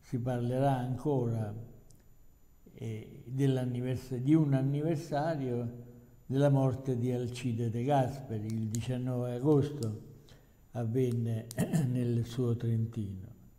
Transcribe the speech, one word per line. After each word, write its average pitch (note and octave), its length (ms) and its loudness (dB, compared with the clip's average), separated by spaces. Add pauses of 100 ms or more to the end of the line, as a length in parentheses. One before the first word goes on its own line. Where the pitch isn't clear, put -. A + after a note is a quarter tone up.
si - 180 -6
parlerà B2+ 600 2
ancora, A#2+ 760 0 (1160)
eh, A2 540 -10
dell'annivers-, B2+ 880 0
di B2+ 160 4
un D3+ 220 6
anniversario C#3 1300 -2 (360)
della C#3 240 4
morte C3+ 480 2
di B2 160 0
Alcide A#2+ 560 -2
De A#2+ 160 -2
Gasperi. A#2 600 0
Il A2 220 -2
diciannove B2 680 -2
agosto B2 680 2 (680)
avvenne A#2 800 0 (200)
<clears throat> D#3+ 220 2
nel A#2+ 340 0
suo A#2 320 0
Trentino. A2 720 -2 (300)